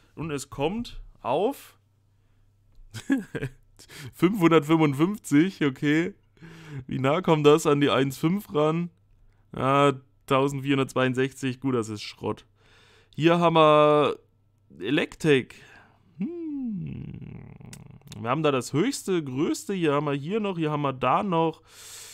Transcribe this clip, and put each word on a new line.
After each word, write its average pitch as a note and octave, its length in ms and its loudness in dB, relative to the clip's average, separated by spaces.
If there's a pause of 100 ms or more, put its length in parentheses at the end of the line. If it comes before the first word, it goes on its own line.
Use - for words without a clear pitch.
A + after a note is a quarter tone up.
(160)
Und D#3+ 140 -8
es C#3 220 -10
kommt G3 500 -6 (200)
auf E3 580 -4 (1120)
<laughs> - 460 -4 (760)
fünfhundertfünfundfünfzig, E3 1500 2
okay. D3+ 500 0 (720)
Wie C3+ 140 -6
nah C#3+ 220 0
kommt D#3 240 4
das D3+ 200 8
an D3 160 2
die C#3+ 80 4
eins C3 280 0
fünf G3 360 -4
ran? D#3 360 0 (680)
Ja, C3+ 380 2 (320)
tausendvierhundertzweiundsechzig, C3+ 1300 -2
gut, C3+ 160 -2
das A2 140 -2
ist G#2 120 -10
Schrott. - 440 -10 (680)
Hier E3 240 2
haben E3 160 2
wir D3+ 640 4 (600)
Electek. C3+ 760 0 (640)
Hm. B3+ 1200 -10 (800)
Wir A2+ 100 -6
haben D3+ 140 0
da D3 80 4
das B2+ 220 -2
höchste, F3+ 500 -2
größte, D#3+ 500 -4
hier D#3+ 200 0
haben D3 120 0
wir C#3+ 80 -2
hier D3+ 260 -6
noch, G3 180 -6
hier D3+ 140 -2
haben D3 100 -4
wir C#3 120 -2
da C3 300 0
noch. E3 380 -2 (520)